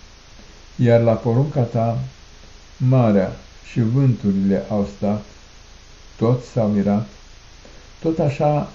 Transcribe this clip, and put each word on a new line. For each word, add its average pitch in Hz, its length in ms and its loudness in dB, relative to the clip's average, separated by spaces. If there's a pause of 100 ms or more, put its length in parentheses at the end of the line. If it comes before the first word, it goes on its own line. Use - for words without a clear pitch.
(760)
iar 117 240 4
la 117 120 2
porunca 127 480 0
ta 117 380 -2 (800)
marea 120 600 2 (340)
și 123 100 -2
vânturile 104 880 0
au 101 280 -2
stat, 104 280 -4 (920)
toți 123 320 0
s-au 110 200 -2
mirat, 101 400 0 (920)
tot 160 180 -4
așa 147 560 -2